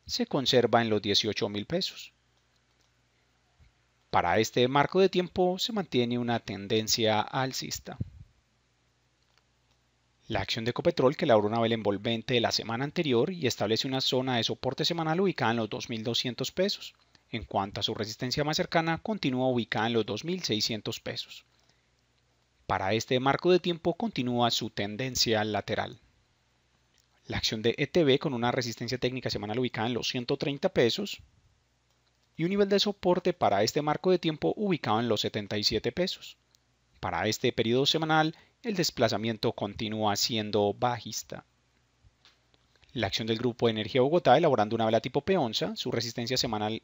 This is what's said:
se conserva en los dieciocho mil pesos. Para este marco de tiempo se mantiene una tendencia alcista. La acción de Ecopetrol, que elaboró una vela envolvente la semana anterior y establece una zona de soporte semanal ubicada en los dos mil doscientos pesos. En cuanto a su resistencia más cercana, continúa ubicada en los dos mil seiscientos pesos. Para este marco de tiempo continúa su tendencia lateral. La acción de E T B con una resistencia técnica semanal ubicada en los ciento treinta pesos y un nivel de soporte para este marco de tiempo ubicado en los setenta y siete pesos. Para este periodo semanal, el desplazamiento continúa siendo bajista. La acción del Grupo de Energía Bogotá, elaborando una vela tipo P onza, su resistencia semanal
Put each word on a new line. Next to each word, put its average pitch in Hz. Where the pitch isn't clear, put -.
se -
conserva 120
en 117
los 107
dieciocho 104
mil 104
pesos. -
Para 87
este 123
marco 143
de 190
tiempo 180
se 220
mantiene 123
una 120
tendencia 107
alcista. -
La 107
acción 110
de 117
Ecopetrol, 143
que -
elaboró 107
una 113
vela 113
envolvente 113
la 101
semana 113
anterior 147
y 175
establece 110
una 131
zona 127
de 110
soporte 127
semanal 165
ubicada 165
en 117
los 110
dos -
mil 113
doscientos 120
pesos. -
En 110
cuanto 101
a 98
su 113
resistencia 117
más 151
cercana, 165
continúa 131
ubicada 117
en 120
los 113
dos 107
mil 175
seiscientos 110
pesos. -
Para 95
este 120
marco 139
de 180
tiempo 170
continúa 123
su 113
tendencia 110
lateral. 101
La 107
acción 110
de 113
E 143
T 175
B 139
con 147
una 120
resistencia 123
técnica 127
semanal 107
ubicada 113
en 123
los -
ciento 123
treinta 147
pesos -
y 156
un 175
nivel 202
de 196
soporte 180
para 101
este 147
marco 151
de 180
tiempo 160
ubicado 156
en 120
los 107
setenta 104
y 104
siete 117
pesos. -
Para 90
este 113
periodo 123
semanal, 160
el 226
desplazamiento 117
continúa 107
siendo 104
bajista. 120
La 113
acción 110
del 113
Grupo 120
de 113
Energía 107
Bogotá, 139
elaborando 123
una 113
vela 110
tipo 139
P -
onza, 156
su 120
resistencia 117
semanal 110